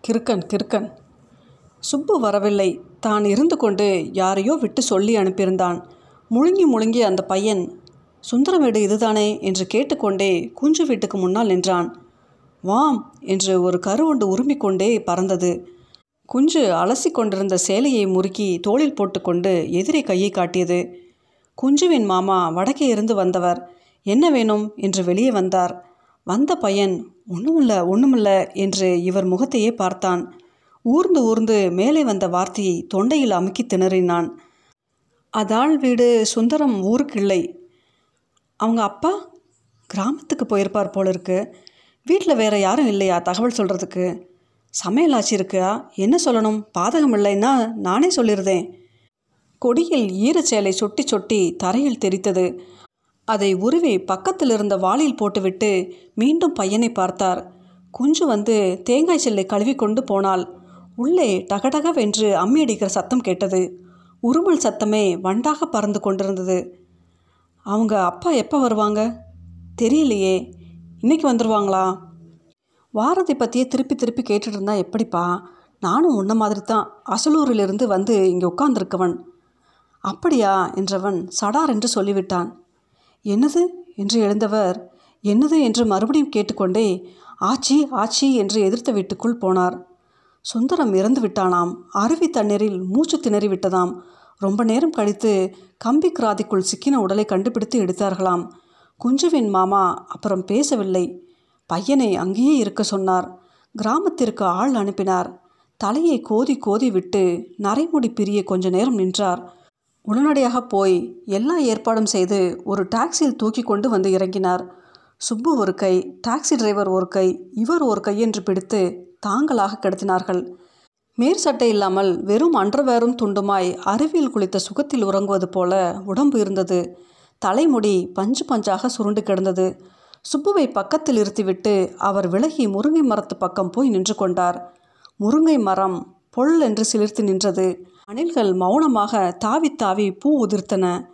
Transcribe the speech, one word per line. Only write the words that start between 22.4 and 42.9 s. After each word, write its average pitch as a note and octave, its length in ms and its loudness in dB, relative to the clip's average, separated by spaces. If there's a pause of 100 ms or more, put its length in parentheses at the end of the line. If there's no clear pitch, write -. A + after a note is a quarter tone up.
வடக்கே B3 380 0
இருந்து A3 280 0
வந்தவர். F3+ 540 0 (340)
"என்ன C4+ 260 4
வேணும்?" G#3+ 460 2
என்று F#3+ 280 -2
வெளியே G3 280 2
வந்தார். F#3 540 0 (380)
வந்த C4+ 320 0
பையன், G3 520 0 (220)
"ஒண்ணுமில்ல, B3+ 420 2
ஒண்ணுமில்ல" G3+ 840 2
என்று F#3+ 500 0
இவர் F#3 220 0
முகத்தையே A3 480 0
பார்த்தான். F3+ 600 -4 (480)
ஊர்ந்து D#4 420 2
ஊர்ந்து A3 480 2
மேலே C4 320 2
வந்த G3 240 0
வார்த்தையை F3+ 640 -2
தொண்டையில் B3 380 2
அமுக்கி F#3 320 -2
திணறினான். F#3 640 0 (1000)
"அதாள் A3+ 480 0
வீடு A#3+ 480 4
சுந்தரம் A#3 580 0
ஊருக்கு A#3+ 360 0
இல்லை." F#3+ 500 -2 (840)
"அவங்க A3+ 280 0
அப்பா?" E4+ 460 -4 (580)
"கிராமத்துக்கு A#3 580 -4
போயிருப்பார் G3 460 -2
போல F#3+ 180 -2
இருக்கு." F#3 460 -4 (500)
"வீட்ல F4 280 0
வேற G#3+ 260 2
யாரும் A3+ 280 2
இல்லையா G3 320 0